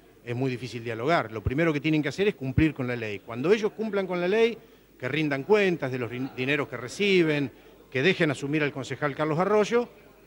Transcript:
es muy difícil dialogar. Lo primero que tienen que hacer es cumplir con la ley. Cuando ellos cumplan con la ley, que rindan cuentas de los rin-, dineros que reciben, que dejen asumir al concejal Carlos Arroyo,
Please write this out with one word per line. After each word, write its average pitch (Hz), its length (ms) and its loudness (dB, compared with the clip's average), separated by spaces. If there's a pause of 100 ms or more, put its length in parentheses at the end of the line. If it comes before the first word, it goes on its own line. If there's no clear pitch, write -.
(240)
es 120 100 -6
muy 131 160 -2
difícil 120 320 -8
dialogar. 120 520 0
Lo 110 100 -8
primero 156 300 2
que 143 80 -2
tienen 156 200 2
que 147 60 0
hacer 196 220 0
es 196 60 -2
cumplir 139 380 2
con 127 140 -6
la 123 80 -4
ley. 107 240 -6
Cuando 123 320 0
ellos 214 220 2
cumplan 202 340 -4
con 175 140 -2
la 180 80 0
ley, 226 280 2 (400)
que 127 120 -4
rindan 143 340 -2
cuentas 180 480 2
de 127 80 -4
los 113 100 -4
rin-, 127 280 -6
dineros 135 320 0
que 123 80 -10
reciben, 151 760 2 (400)
que 127 100 0
dejen 170 300 2
asumir 147 320 -2
al 143 80 0
concejal 135 420 -4
Carlos 151 260 0
Arroyo, 214 500 2 (380)